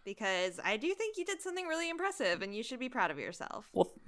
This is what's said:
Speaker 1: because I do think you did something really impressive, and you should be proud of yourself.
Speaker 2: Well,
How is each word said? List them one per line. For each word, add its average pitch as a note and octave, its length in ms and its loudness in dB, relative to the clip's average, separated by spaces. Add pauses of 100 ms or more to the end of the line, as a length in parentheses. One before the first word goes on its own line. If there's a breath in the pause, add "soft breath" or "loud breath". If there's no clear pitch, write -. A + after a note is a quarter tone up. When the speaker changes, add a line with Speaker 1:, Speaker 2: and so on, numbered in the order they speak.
Speaker 1:
because F#3+ 580 0
I G3+ 140 2
do D4+ 160 2
think G#4+ 240 -2
you F4 80 -2
did G4 160 -2
something F4+ 260 -2
really E4 220 2
impressive, E4 520 2
and G3 140 -4
you A3 80 -2
should B3 160 -6
be B3+ 80 -2
proud G#3+ 240 2
of C#3+ 80 -6
yourself. - 540 -6
Speaker 2:
Well, - 180 4 (160)